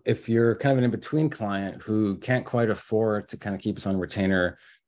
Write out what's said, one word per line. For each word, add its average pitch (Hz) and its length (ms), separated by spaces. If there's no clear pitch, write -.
if - 220
you're 113 280
kind 139 160
of 131 80
an 123 60
in-between 151 440
client 98 540
who 107 340
can't 127 280
quite 117 260
afford 107 580
to - 80
kind 101 180
of 92 60
keep 104 160
us - 80
on 98 120
retainer 92 600